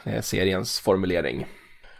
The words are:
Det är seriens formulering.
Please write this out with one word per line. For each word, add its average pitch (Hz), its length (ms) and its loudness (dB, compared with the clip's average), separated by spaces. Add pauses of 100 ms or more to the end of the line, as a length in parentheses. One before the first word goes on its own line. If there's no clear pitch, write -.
Det - 80 -4
är 110 100 -2
seriens 95 580 0
formulering. 90 680 2 (520)